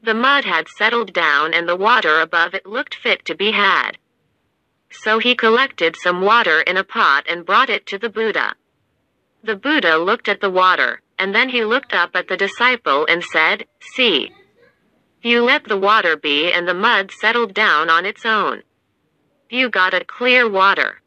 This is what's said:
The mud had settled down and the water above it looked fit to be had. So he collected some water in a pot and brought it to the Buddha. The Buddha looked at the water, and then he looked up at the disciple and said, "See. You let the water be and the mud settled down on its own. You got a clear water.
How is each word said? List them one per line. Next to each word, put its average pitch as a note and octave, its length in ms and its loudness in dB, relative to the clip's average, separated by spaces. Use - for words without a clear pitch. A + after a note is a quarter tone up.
The A3+ 100 -2
mud C4 320 2
had E3+ 240 -2
settled A3 440 -2
down D#3+ 420 0
and E3+ 140 0
the F3 80 0
water F#3+ 420 2
above E3+ 340 0
it F#3+ 140 -10
looked A#3 300 -8
fit - 300 -4
to E3 100 -6
be G#3 160 0
had. F#3 440 0
So A3 300 -2
he A#3+ 160 0
collected A3+ 580 0
some F3+ 260 -2
water F#3+ 420 4
in F3+ 140 0
a F#3+ 60 -2
pot D3 300 2
and E3+ 180 -8
brought A#3+ 240 2
it - 160 -6
to G3 120 -10
the A#3 100 -6
Buddha. G3+ 480 -2
The A3 100 -4
Buddha G3+ 440 0
looked F#3+ 300 -2
at G3+ 120 -2
the G3 100 -2
water, F3 500 2
and G3 160 -4
then A#3+ 160 0
he A#3+ 160 -2
looked A#3 300 -2
up F3+ 220 -2
at F3+ 100 -4
the F#3+ 100 -6
disciple G3 680 0
and E3+ 160 -6
said, E3+ 440 -2
"See. G#3+ 380 0
You A#3+ 220 0
let C#4 200 0
the G#3+ 120 -4
water F#3 260 2
be D3+ 360 -2
and F3 140 -2
the F3+ 80 -2
mud G3 380 0
settled A3+ 420 -2
down E3+ 340 2
on E3 160 2
its A3 220 -8
own. F#3 380 -2
You B3 200 -2
got F#3+ 260 0
a F3+ 100 -2
clear B3 440 2
water. F#3+ 580 0